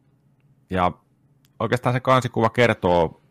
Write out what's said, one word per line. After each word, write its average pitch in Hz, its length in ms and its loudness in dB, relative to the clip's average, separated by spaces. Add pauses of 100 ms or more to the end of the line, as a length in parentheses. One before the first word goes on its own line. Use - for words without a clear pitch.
(720)
Ja 90 220 -2 (680)
oikeastaan 120 340 -4
se 127 80 -4
kansikuva 120 500 0
kertoo 90 680 0 (100)